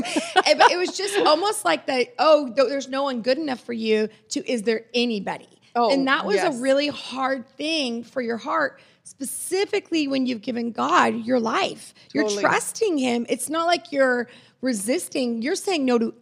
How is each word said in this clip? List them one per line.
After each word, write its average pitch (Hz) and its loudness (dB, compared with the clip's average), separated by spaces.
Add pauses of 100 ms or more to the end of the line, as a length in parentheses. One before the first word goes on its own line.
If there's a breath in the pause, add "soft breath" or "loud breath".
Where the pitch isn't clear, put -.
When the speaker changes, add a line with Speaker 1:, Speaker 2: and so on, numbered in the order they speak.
Speaker 1:
<laughs> - 0
Speaker 2:
And, 302 4
but 466 8
it 370 0
was 359 -4
just 403 -4
almost 349 2
like 320 0
that, 247 0
"Oh, 294 4
th-, 262 4
there's 277 -4
no 262 -4
one 262 -4
good 254 0
enough 277 -4
for - -10
you," 220 2 (200 loud breath)
to, - -6
"Is 233 0
there 220 0 (100)
anybody?" 202 -2 (280 soft breath)
Speaker 1:
Oh, 240 4
Speaker 2:
And 277 4
that 294 2
was 403 2
Speaker 1:
yes. 320 0
Speaker 2:
a 233 -6
really 269 2
hard 262 -4 (100)
thing 285 -2
for - -8
your 233 -2
heart, 302 -2 (240 soft breath)
specifically 339 -4
when 269 0
you've 240 -4
given 233 -4
God 247 2 (100)
your 247 2
life. 233 -4 (200 loud breath)
You're 277 0
Speaker 1:
Totally. 403 -2
Speaker 2:
trusting 392 0
him. 240 0
It's - -2
not 330 -2
like 349 -2
you're 254 2 (340 loud breath)
resisting. 247 -2
You're 294 -2
saying 349 -2
no 247 4
to 226 0